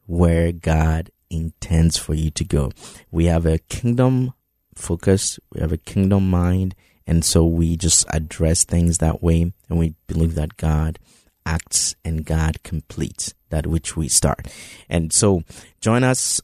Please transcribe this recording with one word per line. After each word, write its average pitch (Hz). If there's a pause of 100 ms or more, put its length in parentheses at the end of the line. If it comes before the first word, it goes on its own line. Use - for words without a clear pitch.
where 85
God 80 (180)
intends 82
for -
you 80
to -
go. 71 (400)
We 82
have 82
a 80
kingdom 127 (420)
focus. - (120)
We -
have 78
a 85
kingdom 95
mind. 90 (280)
And 82
so 82
we 82
just 82
address 80
things 85
that 80
way. 82 (160)
And 85
we 80 (120)
believe 82
that 76
God 78 (440)
acts -
and 160
God 80
completes - (140)
that 78
which 80
we 80
start. - (420)
And 82
so 98 (380)
join 120
us -